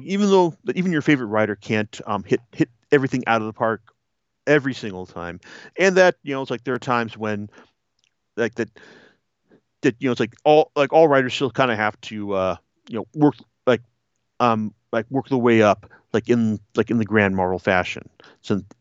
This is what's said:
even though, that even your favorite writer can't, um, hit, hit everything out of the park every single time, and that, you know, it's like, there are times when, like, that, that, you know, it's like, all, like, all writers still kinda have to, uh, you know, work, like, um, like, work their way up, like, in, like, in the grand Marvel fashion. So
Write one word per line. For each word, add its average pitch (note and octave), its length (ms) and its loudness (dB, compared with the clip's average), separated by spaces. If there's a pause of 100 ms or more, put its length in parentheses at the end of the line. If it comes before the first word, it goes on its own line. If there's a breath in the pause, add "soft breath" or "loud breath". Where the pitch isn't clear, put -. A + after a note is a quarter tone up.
even G3 240 -2
though, F3+ 340 2
that - 140 -6
even F3+ 160 -2
your D3 80 -2
favorite B2+ 260 0
writer G#2 300 -2
can't, G#2+ 500 -6
um, G#2 160 -4
hit, - 160 -2 (140)
hit - 160 -2 (240)
everything C3 340 0
out A#2 140 2
of G#2+ 60 -6
the G#2+ 60 -10
park A2+ 280 -4 (640)
every C#3 260 2
single F#2 320 -12
time, F2 360 -12 (360 loud breath)
and F#3 200 2
that, F3+ 260 4
you C#3+ 100 -8
know, C3+ 80 -6
it's C3 100 -8
like, A#2 120 -6
there C3 100 -6
are B2 60 -4
times A#2 380 -4
when, G#2 320 -8 (880 soft breath)
like, A2+ 180 -4
that, A2 140 -6 (1120 soft breath)
that, A#2+ 180 0
you C3+ 80 -4
know, B2 60 0
it's A#2+ 80 -4
like, A2+ 140 -4 (100)
all, D3+ 320 4
like, C#3 160 0
all D#3+ 160 6
writers C3 240 2
still C3 180 -4
kinda B2+ 240 0
have G#2 240 -2
to, G#2 320 -10
uh, F#2 240 -2 (320)
you C3+ 80 -10
know, G#2 180 -8
work, D3 220 2 (320)
like, A#2+ 140 2 (580)
um, A2 340 0 (200)
like, A2+ 160 -4
work C3 180 -6
their C3+ 100 -2
way A#2 240 4
up, G#2 300 2 (220 soft breath)
like, A2+ 160 0
in, A2+ 300 2 (160)
like, A2 140 0
in - 80 0
the A2 80 -2
grand G2 300 0
Marvel F#2 240 -2
fashion. - 480 -2 (340 soft breath)
So G2 200 -4 (200)